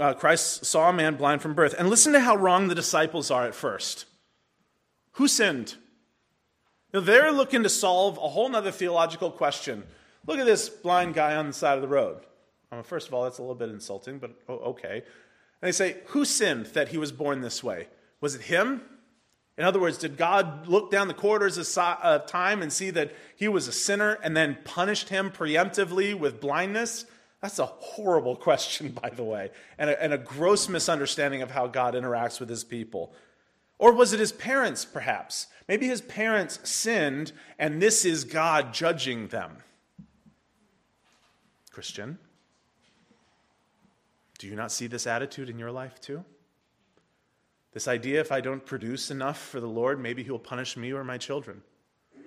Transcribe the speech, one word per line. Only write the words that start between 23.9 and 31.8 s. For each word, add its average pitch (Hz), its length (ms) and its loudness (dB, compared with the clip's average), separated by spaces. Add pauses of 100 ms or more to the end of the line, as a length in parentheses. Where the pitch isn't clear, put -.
and 160 140 -2
then 147 280 2
punished 196 460 -2
him 190 200 -2
preemptively 190 880 0
with 135 220 -2
blindness? 190 640 -4 (360)
That's - 180 -8
a 135 80 0
horrible 156 720 -2
<laughs> - 120 -8
question, - 400 0
by 120 220 -10
the 123 140 -8
way, 104 260 -6 (280)
and 147 120 0
a, 143 120 -2
and 151 100 0
a 143 60 0
gross 151 500 0
misunderstanding 143 720 -2
of 127 120 -8
how 127 140 -2
God 123 280 -2